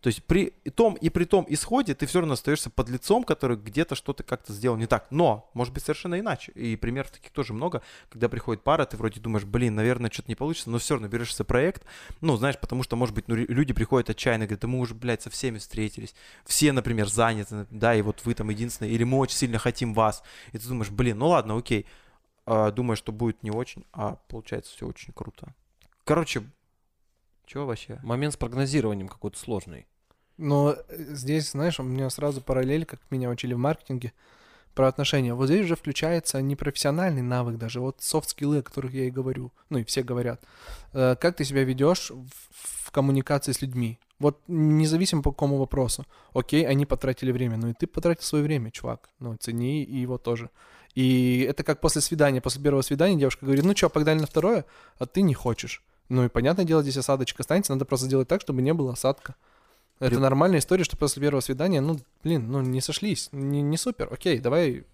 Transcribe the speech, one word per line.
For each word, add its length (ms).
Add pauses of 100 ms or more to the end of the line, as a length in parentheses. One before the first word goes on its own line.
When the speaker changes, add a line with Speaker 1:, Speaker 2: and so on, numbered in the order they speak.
Speaker 1:
То 60
есть 160
при 280 (240)
том 260
и 80
при 140
том 240
исходе 460
ты 120
всё 140
равно 140
остаёшься 360
под 200
лицом, 340
который 320
где-то 380
что-то 280
как-то 300
сделал 240
не 100
так. 240
Но, 440
может 200
быть, 100
совершенно 360
иначе. 320
И 240
примеров 340
таких 220
тоже 220
много, 260 (300)
когда 180
приходит 360
пара, 200
ты 140
вроде 220
думаешь: 260
«Блин, 300
наверное, 360
что-то 180
не 60
получится», 340
но 80
всё 180
равно 120
берёшься 300
за 60
проект. 400 (360)
Ну, 160
знаешь, 240
потому 240
что, 120
может 180
быть, 140
ну, 80
ре-, 120
люди 260
приходят 360
отчаянно, 360
говорят: 140
«Да 80
мы 120
уже, 140
блядь, 280
со 80
всеми 280
встретились, 560 (320)
все, 260
например, 360
заняты, 640
да, 240
и 80
вот 240
вы 80
там 160
единственные, 440
или 100
мы 140
очень 200
сильно 200
хотим 360
вас». 280 (300)
И 60
ты 100
думаешь: 220
«Блин, 280
ну 100
ладно, 280
окей». 300 (600)
А, 240
думаешь, 280
что 140
будет 300
не 80
очень, 420
а 240 (120)
получается 480
всё 120
очень 260
круто. 400 (500)
Короче, 380 (1040)
чё 200
вообще? 360
Speaker 2:
Момент 320
с 20
прогнозированием 720
какой-то 300
сложный. 480 (520)
Speaker 3:
Но, 340 (160)
э, 80 (180)
здесь, 380
знаешь, 280
у 40
меня 260
сразу 300
параллель, 460
как 140 (100)
меня 200
учили 240
в 40
маркетинге, 540 (600)
про 140
отношения. 460
Вот 140
здесь 160
уже 120
включается 640
не 140
профессиональный 640
навык 360
даже, 220
вот 220
софт-скиллы, 560
о 40
которых 320
я 120
и 60
говорю, 400 (180)
ну 80
и 60
все 180
говорят. 400 (520)
Э, 260
как 160
ты 80
себя 200
ведёшь 460
в, 180 (580)
в 60
коммуникации 600
с 100
людьми? 360 (220)
Вот 280
независимо 720
по 100
какому 260
вопросу. 460 (300)
Окей, 320
они 200
потратили 460
время, 240
ну 120
и 60
ты 120
потратил 380
своё 200
время, 260
чувак. 400 (100)
Ну, 160
цени 480
и 180
его 160
тоже. 320 (460)
И 540
это 140
как 160
после 220
свидания. 380
После 220
первого 200
свидания 360
девушка 280
говорит: 180
«Ну 100
чё, 160
погнали 300
на 60
второе?» 380 (340)
А 80
ты 160
не 120
хочешь. 480 (280)
Ну 140
и, 40
понятное 380
дело, 160
здесь 160
осадочек 420
останется, 340
надо 120
просто 200
сделать 220
так, 140
чтобы 200
не 120
было 180
осадка. 420 (640)
Это 140
Speaker 1:
Лю- 60
Speaker 3:
нормальная 380
история, 260
что 120
после 260
первого 180
свидания, 400
ну, 180 (260)
блин, 260
ну, 120
не 200
сошлись, 500
не, 300
не 160
супер, 340
окей, 280
давай. 540